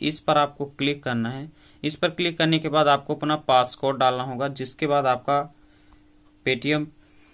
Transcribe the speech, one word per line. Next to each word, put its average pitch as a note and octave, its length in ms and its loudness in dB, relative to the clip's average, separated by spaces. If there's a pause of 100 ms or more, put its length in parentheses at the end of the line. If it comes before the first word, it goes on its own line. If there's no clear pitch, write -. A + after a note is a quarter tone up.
इस D3+ 180 -4
पर D3+ 180 2
आपको C#3+ 300 0
क्लिक C#3+ 340 -4
करना A#2 280 -4
है। C3+ 180 -10 (340)
इस D3+ 140 -4
पर F3 140 0
क्लिक E3+ 280 -4
करने D#3+ 200 2
के D#3+ 100 -4
बाद D3 200 4
आपको C#3+ 260 2
अपना D3+ 240 -2
पासकोड C3 600 2
डालना B2+ 240 2
होगा, C3 280 -4
जिसके C3+ 360 -6
बाद C#3+ 200 2
आपका C3 340 0 (1080)
Paytm C#3 400 0 (480)